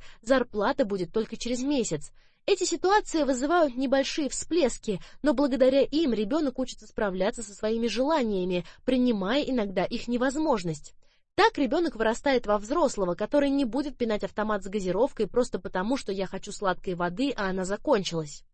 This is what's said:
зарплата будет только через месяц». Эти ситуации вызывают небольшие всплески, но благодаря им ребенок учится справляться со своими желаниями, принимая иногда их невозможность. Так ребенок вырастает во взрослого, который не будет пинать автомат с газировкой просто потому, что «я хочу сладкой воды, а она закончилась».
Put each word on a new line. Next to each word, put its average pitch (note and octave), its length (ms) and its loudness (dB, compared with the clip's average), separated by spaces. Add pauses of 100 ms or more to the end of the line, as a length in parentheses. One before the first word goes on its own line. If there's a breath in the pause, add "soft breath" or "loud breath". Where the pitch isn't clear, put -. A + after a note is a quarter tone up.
(220 loud breath)
зарплата A#3+ 640 2
будет F#3+ 260 -4
только A3 260 -4
через A#3+ 260 -4
месяц». A#3 480 -2 (360)
Эти F#4+ 160 2
ситуации F4+ 600 2
вызывают C#4 520 2
небольшие C4+ 540 0
всплески, B3 720 -2 (220 loud breath)
но D4 100 4
благодаря C4 480 4
им C#4 320 2
ребенок A#3+ 460 0
учится B3 260 -8
справляться G3+ 560 -2
со G#3 140 -14
своими A3+ 320 0
желаниями, G#3 800 0 (200 loud breath)
принимая B3 560 2
иногда G3+ 420 -2
их A#3 240 -4
невозможность. A#3+ 840 -2 (420)
Так A4 220 4
ребенок D4 380 0
вырастает A3+ 520 0
во G#3 100 4
взрослого, G#3 580 0
который C#4+ 340 2
не C#4 160 2
будет C4 320 -4
пинать G#3+ 260 -2
автомат G#3 400 -2
с G#3 40 -12
газировкой G3 600 0
просто A#3+ 320 0
потому, G3 380 -2
что - 140 -6
«я F#3+ 160 -4
хочу G3 240 -8
сладкой F3+ 440 -2
воды, F3+ 400 -2
а G3 140 -2
она F#3 160 -2
закончилась». F#3 800 -2 (100)